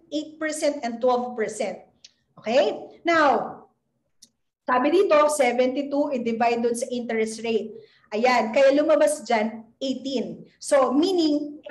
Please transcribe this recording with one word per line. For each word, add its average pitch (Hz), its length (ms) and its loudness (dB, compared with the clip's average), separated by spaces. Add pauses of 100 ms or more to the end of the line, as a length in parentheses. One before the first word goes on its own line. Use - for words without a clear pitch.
(120)
eight - 280 -8
percent, 302 440 -4
and 233 160 -6
twelve 247 360 0
percent. 202 480 -6 (560)
Okay? 285 360 0 (280)
Now, 302 600 0 (1040)
sabi 254 240 2
dito, 339 240 4 (160)
seventy-two, 277 840 0
i-divide 233 480 -2
dun 233 120 0
sa 254 160 -6
interest 226 520 -4
rate. 226 320 -4 (360)
Ayan, 226 400 2
kaya 277 240 4
lumabas 302 480 4
dyan, 220 440 -4 (120)
eighteen. 262 680 -6 (120)
So, 262 320 2
meaning, 320 800 0